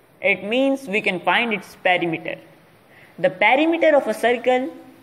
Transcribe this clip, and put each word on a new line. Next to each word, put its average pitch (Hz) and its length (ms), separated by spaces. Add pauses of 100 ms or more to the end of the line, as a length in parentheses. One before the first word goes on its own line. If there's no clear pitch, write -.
(200)
It 190 240
means 262 440
we 208 140
can 190 180
find 214 340
its - 300
perimeter. 170 560 (800)
The 175 100
perimeter 302 680
of 269 120
a 214 80
circle 254 580 (300)